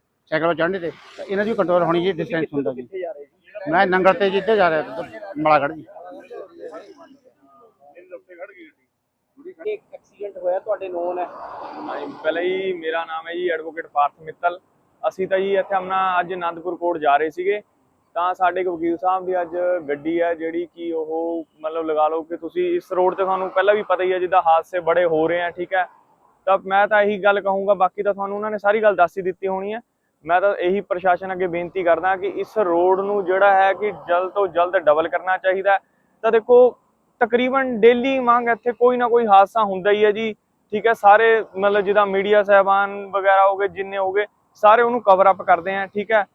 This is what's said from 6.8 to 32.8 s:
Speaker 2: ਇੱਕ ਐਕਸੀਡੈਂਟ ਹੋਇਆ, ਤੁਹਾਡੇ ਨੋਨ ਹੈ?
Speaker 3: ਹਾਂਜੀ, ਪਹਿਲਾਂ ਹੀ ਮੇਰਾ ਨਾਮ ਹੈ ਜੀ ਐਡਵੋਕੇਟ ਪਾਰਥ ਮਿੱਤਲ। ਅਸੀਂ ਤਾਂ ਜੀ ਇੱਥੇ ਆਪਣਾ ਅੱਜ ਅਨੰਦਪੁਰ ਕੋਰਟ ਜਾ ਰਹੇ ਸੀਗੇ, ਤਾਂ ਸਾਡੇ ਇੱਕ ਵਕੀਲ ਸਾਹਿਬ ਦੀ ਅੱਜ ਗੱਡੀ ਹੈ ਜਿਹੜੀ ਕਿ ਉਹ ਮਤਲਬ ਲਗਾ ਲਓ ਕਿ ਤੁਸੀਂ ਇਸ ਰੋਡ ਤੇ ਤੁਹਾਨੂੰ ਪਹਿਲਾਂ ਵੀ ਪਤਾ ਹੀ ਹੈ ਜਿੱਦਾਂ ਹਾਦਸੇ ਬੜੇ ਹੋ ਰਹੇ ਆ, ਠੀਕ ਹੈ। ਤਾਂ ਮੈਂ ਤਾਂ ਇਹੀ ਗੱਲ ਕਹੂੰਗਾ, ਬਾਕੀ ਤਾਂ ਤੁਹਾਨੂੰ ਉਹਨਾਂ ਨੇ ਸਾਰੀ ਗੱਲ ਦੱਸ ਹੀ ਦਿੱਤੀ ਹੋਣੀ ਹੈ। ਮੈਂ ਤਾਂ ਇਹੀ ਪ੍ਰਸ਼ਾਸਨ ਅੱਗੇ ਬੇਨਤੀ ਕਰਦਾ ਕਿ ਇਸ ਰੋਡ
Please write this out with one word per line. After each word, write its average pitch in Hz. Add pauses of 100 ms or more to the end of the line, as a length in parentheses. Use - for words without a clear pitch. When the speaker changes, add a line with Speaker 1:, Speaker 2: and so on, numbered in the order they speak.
Speaker 2:
ਇੱਕ - (120)
ਐਕਸੀਡੈਂਟ 196
ਹੋਇਆ, 180
ਤੁਹਾਡੇ 190
ਨੋਨ 175
ਹੈ? 175
Speaker 3:
ਹਾਂਜੀ, 147 (120)
ਪਹਿਲਾਂ 160
ਹੀ 185
ਮੇਰਾ 165
ਨਾਮ 165
ਹੈ 170
ਜੀ 180
ਐਡਵੋਕੇਟ 160
ਪਾਰਥ 147 (100)
ਮਿੱਤਲ। 175 (500)
ਅਸੀਂ 185
ਤਾਂ 190
ਜੀ 196
ਇੱਥੇ 190
ਆਪਣਾ 185
ਅੱਜ 180
ਅਨੰਦਪੁਰ 170
ਕੋਰਟ 170
ਜਾ 143
ਰਹੇ 156
ਸੀਗੇ, 196 (520)
ਤਾਂ 180
ਸਾਡੇ 180
ਇੱਕ 185
ਵਕੀਲ 170
ਸਾਹਿਬ 185
ਦੀ 185
ਅੱਜ 170 (320)
ਗੱਡੀ 147
ਹੈ 170
ਜਿਹੜੀ 165
ਕਿ 170
ਉਹ 160 (160)
ਮਤਲਬ 160
ਲਗਾ 151
ਲਓ 160
ਕਿ 165
ਤੁਸੀਂ 175
ਇਸ 175
ਰੋਡ 180
ਤੇ 190
ਤੁਹਾਨੂੰ 185
ਪਹਿਲਾਂ 190
ਵੀ 208
ਪਤਾ 185
ਹੀ 185
ਹੈ 185
ਜਿੱਦਾਂ 180
ਹਾਦਸੇ 165
ਬੜੇ 170
ਹੋ 160
ਰਹੇ 175
ਆ, 175
ਠੀਕ 175
ਹੈ। 180 (580)
ਤਾਂ 190
ਮੈਂ 196
ਤਾਂ 208
ਇਹੀ 208
ਗੱਲ 202
ਕਹੂੰਗਾ, 196
ਬਾਕੀ 185
ਤਾਂ 196
ਤੁਹਾਨੂੰ 196
ਉਹਨਾਂ 214
ਨੇ 214
ਸਾਰੀ 208
ਗੱਲ 208
ਦੱਸ 170
ਹੀ 196
ਦਿੱਤੀ 185
ਹੋਣੀ 190
ਹੈ। 233 (440)
ਮੈਂ 170
ਤਾਂ 202
ਇਹੀ 185
ਪ੍ਰਸ਼ਾਸਨ 185
ਅੱਗੇ 185
ਬੇਨਤੀ 175
ਕਰਦਾ 170
ਕਿ 185
ਇਸ 196
ਰੋਡ 185